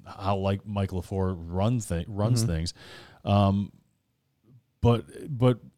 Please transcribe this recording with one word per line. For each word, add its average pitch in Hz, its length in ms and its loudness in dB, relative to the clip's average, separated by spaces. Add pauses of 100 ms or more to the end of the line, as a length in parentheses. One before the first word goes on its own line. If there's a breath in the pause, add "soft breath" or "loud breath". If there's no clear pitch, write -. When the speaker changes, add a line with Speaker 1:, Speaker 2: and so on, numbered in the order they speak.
Speaker 1:
how, 101 300 -4
like, 98 300 -2
Mike 98 260 -4
LaFleur 95 460 -4
run 92 420 -2
thi-, 85 280 -6
runs 110 340 0
Speaker 2:
Mm-hmm. 113 100 0
Speaker 1:
things. 82 220 -4 (480 loud breath)
Um, 101 480 4 (1080)
but, 117 240 2 (240)
but 127 300 2 (200)